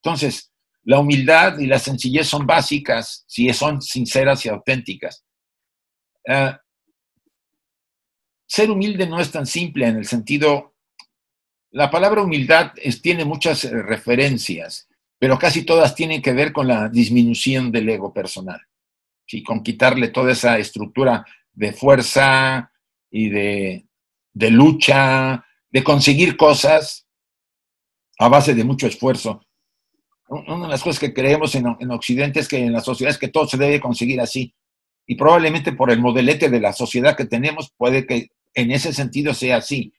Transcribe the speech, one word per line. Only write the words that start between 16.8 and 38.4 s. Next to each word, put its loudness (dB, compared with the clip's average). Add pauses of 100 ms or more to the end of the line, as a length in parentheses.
disminución 2
del -2
ego -6
personal, -10 (640)
¿sí? -12
Con -6
quitarle 0
toda 0
esa 0
estructura -2 (280)
de -6
fuerza 2 (380)
y -4
de, -4 (480)
de 2
lucha, 4 (240)
de 0
conseguir 2
cosas 4 (1120)
a 6
base 6
de 2
mucho -2
esfuerzo. -4 (840)
Un-, -14
una -8
de -8
las -4
cosas -4
que -4
creemos 0
en, -2 (120)
en -10
Occidente -2
es -4
que -4
en 0
la -2
sociedad -4
es -6
que -8
todo 0
se -4
debe 2
conseguir -4
así. -6 (520)
Y -6
probablemente 2
por 0
el 4
modelete 2
de 2
la 0
sociedad 0
que -6
tenemos, -6
puede 0
que -6 (220)